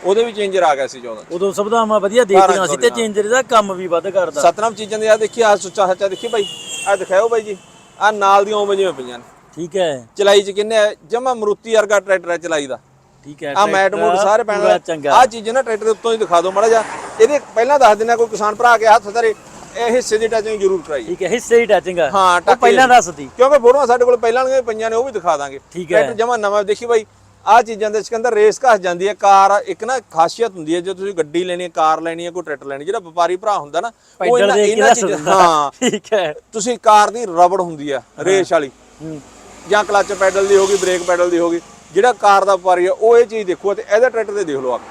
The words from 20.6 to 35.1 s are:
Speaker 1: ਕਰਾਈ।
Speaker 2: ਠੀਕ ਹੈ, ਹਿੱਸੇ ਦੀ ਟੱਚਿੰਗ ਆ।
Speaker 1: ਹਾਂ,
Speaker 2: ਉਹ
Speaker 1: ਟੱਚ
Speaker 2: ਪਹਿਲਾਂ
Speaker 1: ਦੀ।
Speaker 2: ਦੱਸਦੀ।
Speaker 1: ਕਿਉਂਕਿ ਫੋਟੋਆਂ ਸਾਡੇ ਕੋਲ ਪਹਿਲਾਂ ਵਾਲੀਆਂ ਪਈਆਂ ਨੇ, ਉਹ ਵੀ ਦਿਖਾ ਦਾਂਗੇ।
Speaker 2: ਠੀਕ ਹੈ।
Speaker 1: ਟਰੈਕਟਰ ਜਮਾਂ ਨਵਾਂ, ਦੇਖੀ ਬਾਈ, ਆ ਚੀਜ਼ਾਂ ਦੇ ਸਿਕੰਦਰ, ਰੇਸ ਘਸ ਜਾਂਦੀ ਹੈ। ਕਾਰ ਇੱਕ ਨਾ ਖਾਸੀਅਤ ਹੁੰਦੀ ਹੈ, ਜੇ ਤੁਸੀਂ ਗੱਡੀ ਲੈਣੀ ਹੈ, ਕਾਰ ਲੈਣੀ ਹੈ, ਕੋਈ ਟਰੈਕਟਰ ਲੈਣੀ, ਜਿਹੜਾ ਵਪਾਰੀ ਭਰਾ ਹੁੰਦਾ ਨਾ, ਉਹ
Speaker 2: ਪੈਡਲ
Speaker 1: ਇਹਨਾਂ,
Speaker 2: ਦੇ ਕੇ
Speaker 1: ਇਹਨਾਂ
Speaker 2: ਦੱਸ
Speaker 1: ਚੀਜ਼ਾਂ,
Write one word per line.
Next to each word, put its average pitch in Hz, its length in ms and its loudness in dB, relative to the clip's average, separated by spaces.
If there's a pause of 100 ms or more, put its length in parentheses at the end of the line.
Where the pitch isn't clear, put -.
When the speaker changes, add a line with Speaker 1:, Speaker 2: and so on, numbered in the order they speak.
Speaker 1:
ਕਰਾਈ। 139 160 -6
Speaker 2:
ਠੀਕ 180 200 -8
ਹੈ, 175 40 -4
ਹਿੱਸੇ 233 320 0
ਦੀ 233 60 2
ਟੱਚਿੰਗ 180 340 0
ਆ। 147 100 0
Speaker 1:
ਹਾਂ, 185 260 4
Speaker 2:
ਉਹ 175 60 2
Speaker 1:
ਟੱਚ 196 180 2
Speaker 2:
ਪਹਿਲਾਂ 254 280 4
Speaker 1:
ਦੀ। 247 60 6
Speaker 2:
ਦੱਸਦੀ। 160 440 2
Speaker 1:
ਕਿਉਂਕਿ 269 220 4
ਫੋਟੋਆਂ 254 280 4
ਸਾਡੇ 247 180 2
ਕੋਲ 247 120 4
ਪਹਿਲਾਂ 233 260 0
ਵਾਲੀਆਂ 262 180 0
ਪਈਆਂ 226 280 -6
ਨੇ, 226 60 -4
ਉਹ 233 80 0
ਵੀ 269 80 -6
ਦਿਖਾ 170 260 -2
ਦਾਂਗੇ। 139 220 -10 (120)
Speaker 2:
ਠੀਕ 170 220 -8
ਹੈ। 170 40 4
Speaker 1:
ਟਰੈਕਟਰ 226 180 0
ਜਮਾਂ 233 220 -2
ਨਵਾਂ, 208 260 -2
ਦੇਖੀ 208 220 -6
ਬਾਈ, 226 200 0 (420)
ਆ 226 140 6
ਚੀਜ਼ਾਂ 214 300 -6
ਦੇ 208 120 -4
ਸਿਕੰਦਰ, 233 300 -4
ਰੇਸ 208 260 2
ਘਸ 233 200 2
ਜਾਂਦੀ 175 280 -4
ਹੈ। 208 60 -2
ਕਾਰ 196 540 4
ਇੱਕ 185 160 -10
ਨਾ 254 160 -4
ਖਾਸੀਅਤ 180 520 -2
ਹੁੰਦੀ 165 240 -6
ਹੈ, 175 60 -4
ਜੇ 190 120 -8
ਤੁਸੀਂ 190 200 -10
ਗੱਡੀ 165 300 -4
ਲੈਣੀ 180 200 -6
ਹੈ, 175 60 -10
ਕਾਰ 160 320 0
ਲੈਣੀ 165 240 -8
ਹੈ, 170 60 -10
ਕੋਈ 175 120 -10
ਟਰੈਕਟਰ 139 220 -10
ਲੈਣੀ, 139 200 -10
ਜਿਹੜਾ 208 140 -4
ਵਪਾਰੀ 170 360 -2
ਭਰਾ 202 220 -4
ਹੁੰਦਾ 147 240 -6
ਨਾ, 233 60 -8
ਉਹ 226 60 -12 (240)
Speaker 2:
ਪੈਡਲ 233 200 0
Speaker 1:
ਇਹਨਾਂ, 202 180 2
Speaker 2:
ਦੇ 208 100 2
ਕੇ 202 60 2
Speaker 1:
ਇਹਨਾਂ 214 160 2
Speaker 2:
ਦੱਸ 240 120 2
Speaker 1:
ਚੀਜ਼ਾਂ, - 180 -2